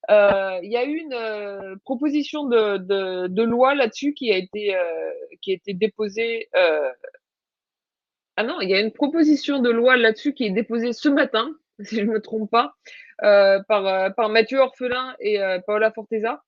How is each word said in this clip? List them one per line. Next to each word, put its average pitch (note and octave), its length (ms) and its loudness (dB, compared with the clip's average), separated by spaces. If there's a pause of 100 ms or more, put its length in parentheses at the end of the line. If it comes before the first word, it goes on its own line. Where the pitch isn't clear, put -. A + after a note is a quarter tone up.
Euh, G3 540 4
il G3+ 80 -8
y A#3+ 60 0
a B3 60 0
eu D4+ 140 -4
une, D#4 160 -10
euh, G3+ 600 -8 (100)
proposition C#4+ 600 -2
de, G#3+ 320 2
de, F#3 500 -4
de F#3+ 160 0
loi B3 320 4
là-dessus C#4 380 -2
qui B3 180 -4
a F#3 60 2
été, G3 380 -4
euh, D#3+ 360 -4 (300)
qui F#3+ 100 -6
a - 20 0
été F#3+ 200 -8
déposée, G#3+ 840 -4
euh, D#3 340 2 (1500)
ah G#3 80 -2
non, B3+ 180 -4
il F#3 80 -4
y F#3+ 40 2
a G3 60 2
une A3 120 -2
proposition D4 680 2
de A#3+ 100 2
loi A#3+ 260 4
là-dessus A#3 380 2
qui B3+ 120 -4
est G3+ 40 -2
déposée A#3 420 -2
ce A3+ 160 -4
matin, C#4 440 0 (140)
<laughs> - 160 -20
si G#3+ 160 -8
je G3+ 80 -2
me A3 140 0
trompe A3 320 -6
pas, B3 220 2 (500)
euh, G3 460 6
par, G3+ 160 2
euh, F#3+ 240 0
par G#3+ 200 -2
Mathieu A3+ 300 2
Orphelin B3+ 600 -2
et, G#3 220 -2
euh, F#3 240 -2
Paola G#3+ 260 0
Forteza A3+ 560 -6